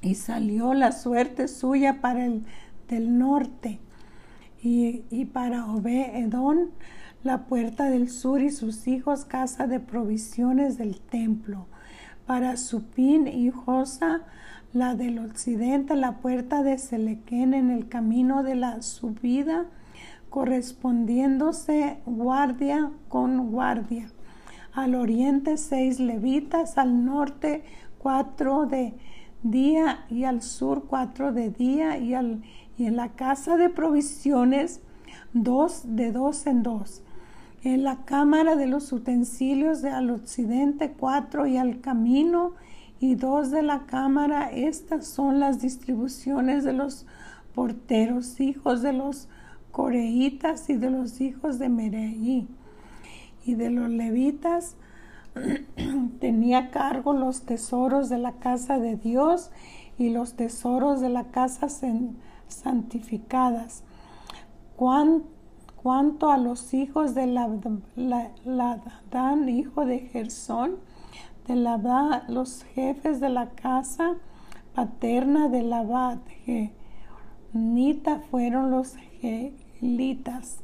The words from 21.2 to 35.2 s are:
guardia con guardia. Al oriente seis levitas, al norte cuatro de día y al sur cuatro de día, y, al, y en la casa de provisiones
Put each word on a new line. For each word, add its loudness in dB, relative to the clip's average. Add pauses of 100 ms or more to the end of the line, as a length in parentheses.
guardia 0 (180)
con 0
guardia. -2 (640)
Al 2
oriente 2
seis 0
levitas, 0
al 4
norte -2 (340)
cuatro 0
de -2 (480)
día 4
y 0
al 0
sur -2
cuatro -2
de 0
día, 2
y, -2
al, -2 (340)
y 0
en 2
la -2
casa 0
de 8
provisiones 2 (520)